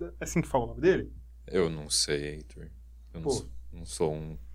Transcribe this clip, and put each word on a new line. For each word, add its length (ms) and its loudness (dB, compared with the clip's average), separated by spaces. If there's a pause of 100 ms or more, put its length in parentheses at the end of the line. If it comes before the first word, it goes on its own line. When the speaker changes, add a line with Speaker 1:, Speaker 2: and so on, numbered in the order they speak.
Speaker 1:
é 240 -8
assim 160 2
que 80 2
fala 160 4
o 40 -2
nome 120 -6
dele? 320 6 (340)
Speaker 2:
Eu 220 4
não 220 -4
sei, 460 2
Heitor. 280 -12 (480)
Eu 80 -10
não 20 -8
Speaker 1:
Pô. 80 2
Speaker 2:
sou, 180 0 (240)
não 120 -10
sou 300 2
um 240 -6 (160)